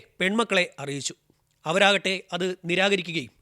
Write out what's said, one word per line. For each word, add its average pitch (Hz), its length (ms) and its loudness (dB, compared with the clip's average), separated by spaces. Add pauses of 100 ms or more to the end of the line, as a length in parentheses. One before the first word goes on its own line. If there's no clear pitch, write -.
(140)
പെൺമക്കളെ 190 500 0 (140)
അറിയിച്ചു. 139 360 -6 (500)
അവരാകട്ടെ 190 500 2 (180)
അത് 175 140 -2 (180)
നിരാകരിക്കുകയും 175 760 0